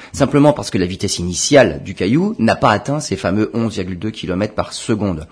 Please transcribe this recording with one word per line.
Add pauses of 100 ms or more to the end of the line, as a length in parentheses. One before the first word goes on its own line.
(140)
Simplement
parce
que
la
vitesse
initiale
du
caillou
n'a
pas
atteint
ces
fameux
onze
virgule
deux
kilomètres
par
seconde.